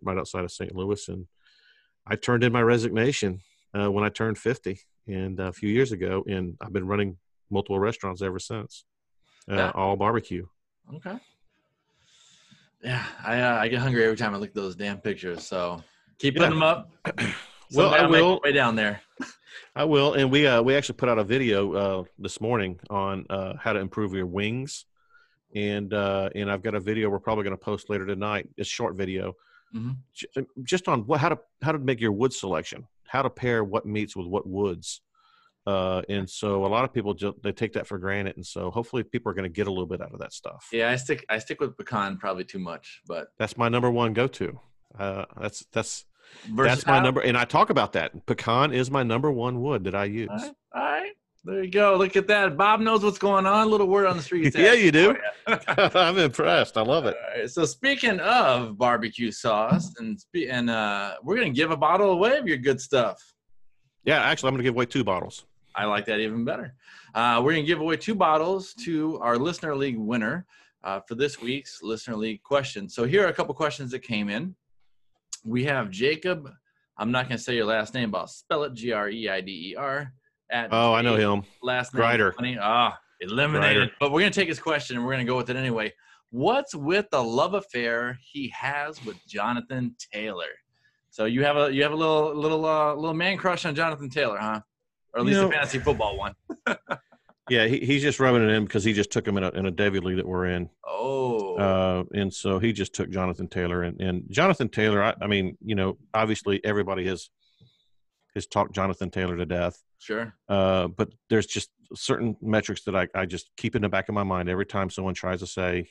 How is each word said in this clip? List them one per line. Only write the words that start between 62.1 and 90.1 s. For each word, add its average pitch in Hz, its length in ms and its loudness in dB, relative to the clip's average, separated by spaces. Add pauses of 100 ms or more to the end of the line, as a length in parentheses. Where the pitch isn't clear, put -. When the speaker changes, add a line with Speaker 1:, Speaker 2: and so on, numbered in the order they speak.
Speaker 2:
away 208 260 4
of 269 100 -2
your 151 120 0
good 127 200 2
stuff. 117 540 0 (720)
Speaker 1:
Yeah, 143 160 4
actually, 135 280 2
I'm 131 60 2
gonna 123 100 -2
give 127 100 2
away 123 100 2
two 123 200 -2
bottles. 92 420 -4 (280)
Speaker 2:
I 104 120 -2
like 104 180 0
that 107 160 -2
even 110 240 -2
better. 180 300 -6 (400)
Uh, 117 280 4
we're 147 100 4
gonna 156 120 0
give 160 160 0
away 156 160 0
two 214 180 -4
bottles 180 600 2 (100)
to 160 360 -2
our 120 180 2
Listener 160 360 -2
League 135 240 -2
winner, 117 460 -2 (400)
uh, 95 240 -4
for 117 60 -6
this 131 260 -2
week's 127 420 -8
Listener 110 340 -8
League 107 260 -6
question. 131 440 -2
So 117 180 -4
here 185 200 4
are 180 40 2
a 156 40 -2
couple 110 220 -4
questions 143 380 -4
that 127 80 -8
came 104 280 -4
in. 147 260 -6 (920)
We 120 200 0
have 131 260 0
Jacob. 147 600 -2 (480)
I'm 110 140 -2
not 127 160 0
gonna 113 100 -4
say 123 160 -4
your 113 120 2
last 110 280 -2
name, 120 160 -2
but 92 80 -4
I'll - 80 -6
spell - 380 -4
it, 139 100 -8
G 117 180 -6
R 104 160 -2
E 110 200 -6
I 95 120 -2
D 92 300 -10
E 82 60 -10
R, 139 360 -6 (380)
at 117 220 -2
Speaker 1:
Oh, 117 200 6
I 113 80 4
know 120 160 4
Speaker 2:
J 107 60 4
Speaker 1:
him. 101 200 2 (200)
Speaker 2:
last 123 320 -2
name 117 60 0
Speaker 1:
Grider. 113 320 4
Speaker 2:
twenty. 123 280 -6
Ah, 113 380 2 (220)
eliminated. 143 560 2
Speaker 1:
Grider. 123 240 2
Speaker 2:
But 143 100 2
we're 151 100 2
gonna 202 120 4
take 190 160 0
his 160 100 -6
question, 147 380 -4
and 120 100 -2
we're 131 60 -2
gonna 127 120 -2
go 127 120 0
with 120 120 -2
it 123 80 -2
anyway. 113 380 -2 (360)
What's 214 440 0
with 175 380 0
the 135 100 2
love 135 320 0
affair 120 640 -4
he 139 280 -10
has 143 560 -8
with 104 120 -10 (120)
Jonathan 120 680 -4 (180)